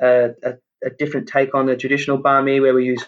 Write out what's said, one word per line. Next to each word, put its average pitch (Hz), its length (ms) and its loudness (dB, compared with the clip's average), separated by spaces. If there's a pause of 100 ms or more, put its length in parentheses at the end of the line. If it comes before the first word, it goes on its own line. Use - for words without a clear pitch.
a, 123 300 4 (120)
a, 123 100 -6 (300)
a 127 140 -6
different 147 320 -6
take 135 260 0
on 135 100 0
the 127 120 0
traditional 139 440 -2
banh 139 220 2
mi, 135 160 0
where 135 140 4
we 127 100 2
use 127 240 -4